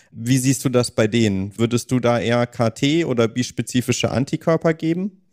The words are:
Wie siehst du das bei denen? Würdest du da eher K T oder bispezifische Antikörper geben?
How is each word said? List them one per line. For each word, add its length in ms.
Wie 260
siehst 280
du 20
das 240
bei 160
denen? 500
Würdest 320
du 120
da 180
eher 260
K 260
T 340
oder 240
bispezifische 840
Antikörper 600
geben? 480